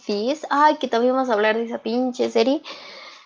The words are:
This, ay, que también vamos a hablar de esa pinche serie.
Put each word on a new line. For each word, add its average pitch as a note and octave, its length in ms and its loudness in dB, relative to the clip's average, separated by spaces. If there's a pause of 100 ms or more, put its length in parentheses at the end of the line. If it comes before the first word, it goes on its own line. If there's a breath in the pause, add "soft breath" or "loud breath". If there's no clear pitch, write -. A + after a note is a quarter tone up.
This, A3 440 -2
ay, D4 280 4
que B3+ 100 -4
también B3 260 2
vamos C4 160 0
a A3+ 40 2
hablar G#3+ 220 2
de A#3 80 -2
esa A#3 140 -8
pinche B3 520 -2
serie. A#3+ 320 2 (640 loud breath)